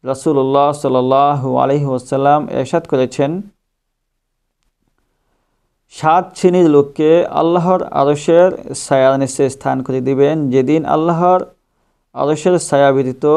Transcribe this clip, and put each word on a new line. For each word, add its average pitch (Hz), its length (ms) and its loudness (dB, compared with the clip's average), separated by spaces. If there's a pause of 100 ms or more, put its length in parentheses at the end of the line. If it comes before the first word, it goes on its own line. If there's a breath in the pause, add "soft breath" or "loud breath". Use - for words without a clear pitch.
রাসূলুল্লাহ 135 680 0
সাল্লাল্লাহু 135 840 0
আলাইহি 139 280 0
ওয়াসাল্লাম 139 640 -2
ইরশাদ 147 380 -4
করেছেন, 139 540 -2 (2500)
সাত 175 460 -2
শ্রেণীর 180 340 2
লোককে 151 560 2
আল্লাহর 170 580 0
আরশের 147 880 0
ছায়ার 135 460 0
নিচে 135 300 -2
স্থান 131 340 -6
করে 131 180 -4
দিবেন, 139 480 0
যেদিন 135 360 0
আল্লাহর 170 600 0 (680)
আরশের 151 460 0
ছায়া 139 320 2
ব্যতীত 131 340 -2 (120)